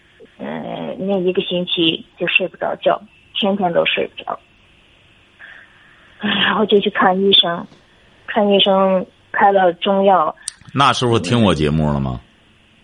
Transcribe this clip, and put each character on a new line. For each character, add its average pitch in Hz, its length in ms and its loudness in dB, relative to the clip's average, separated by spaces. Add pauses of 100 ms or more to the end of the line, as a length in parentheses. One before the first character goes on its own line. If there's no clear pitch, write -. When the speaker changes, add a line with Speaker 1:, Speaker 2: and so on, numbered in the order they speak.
(380)
Speaker 1:
嗯， 160 600 -10
那 190 220 -4
一 180 140 -2
个 190 80 -2
星 180 240 -4
期 165 360 -2 (160)
就 180 80 -6
睡 175 220 -2
不 - 80 -14
着 170 200 -6
觉， - 220 0 (360)
天 202 240 -2
天 180 160 -2
都 - 100 2
睡 - 240 -4
不 - 160 -18
着。 - 160 -10 (1800)
哎， 208 100 -4
然 - 240 0
后 214 100 0
就 202 160 2
去 202 80 -2
看 190 320 2
医 196 140 2
生， 170 320 0 (600)
看 208 220 0
医 202 100 4
生 190 460 2 (280)
开 202 200 4
了 185 220 4
中 196 280 0
药。 180 320 2 (380)
Speaker 2:
那 127 220 4
时 - 100 -2
候 117 140 2
听 117 240 2
我 92 120 4
节 76 140 0
目 76 240 0
了 71 80 -2
吗？ 65 180 -4 (640)